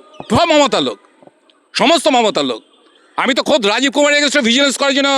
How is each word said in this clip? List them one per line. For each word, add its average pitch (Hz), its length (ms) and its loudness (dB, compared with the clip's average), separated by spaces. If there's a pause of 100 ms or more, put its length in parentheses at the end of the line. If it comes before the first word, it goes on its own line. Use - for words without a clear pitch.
(300)
সব 302 200 2
মমতার 269 340 2
লোক, 113 140 -6 (760)
সমস্ত 277 340 0
মমতার 220 380 0
লোক। 117 160 -6 (560)
আমি 202 160 -2
তো 254 100 -2
খোদ 277 220 0
রাজীব 240 280 0
কুমার 294 200 2
এগেনস্টে 294 280 0
ভিজিলেন্স 247 360 0
করার 277 200 -2
জন্য 277 200 0